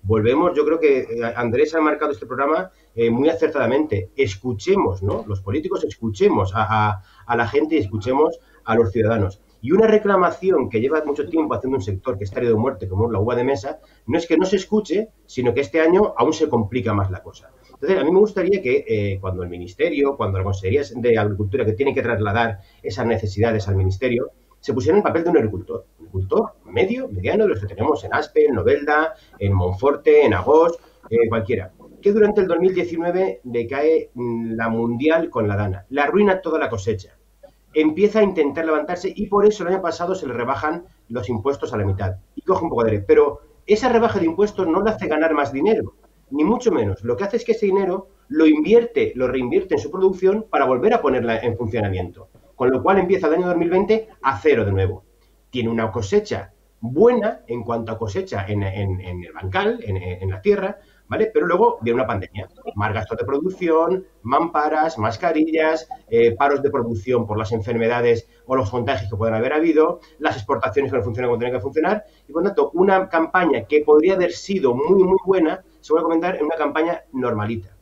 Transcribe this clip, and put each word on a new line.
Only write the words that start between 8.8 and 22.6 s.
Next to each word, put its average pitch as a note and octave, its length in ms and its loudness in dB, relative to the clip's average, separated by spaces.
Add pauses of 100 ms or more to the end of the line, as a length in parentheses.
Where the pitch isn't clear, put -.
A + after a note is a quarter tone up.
ciudadanos. G#2+ 500 0 (180)
Y B2+ 120 -2
una A3 160 6
reclamación F#3+ 840 2
que A2 100 0
lleva D3+ 240 0
mucho C#3+ 240 -4
tiempo D#3 260 0
haciendo C3 240 -4
un - 40 -4
sector G2 340 -4
que G#2 80 -8
está G2 140 -8
herido A#2+ 160 2
de G#2+ 60 2
muerte, A2 280 -2
como G2 180 0
es A#2+ 60 -2
la G2+ 60 -2
uva A2 160 0
de - 80 0
mesa, - 380 -4 (260)
no C#3 100 -2
es E3+ 100 -2
que E3 100 2
no E3+ 80 4
se F#3 120 0
escuche, G#3 520 -2 (180)
sino B2 260 -2
que C#3+ 100 0
este D#3+ 180 0
año F#3 360 4
aún D3+ 160 2
se D#3 160 0
complica A2+ 460 -2
más F#2+ 160 0
la F2+ 120 -10
cosa. - 280 -20 (220)
Entonces, F3+ 260 -2
a C#3 60 0
mí D#3 80 2
me F#3 60 6
gustaría G3 440 2
que, C3 240 0
eh, G2+ 340 -2
cuando F#2 220 -6
el F2 60 -8
Ministerio, C#3 680 -2
cuando G2 220 -2
la F#2 60 -2
Consejería G2+ 380 -2 (120)
de A#2 240 2
Agricultura, G#2 460 -2
que A2 80 0
tiene C#3 220 0
que C3 80 -2
trasladar A2 580 -2 (220)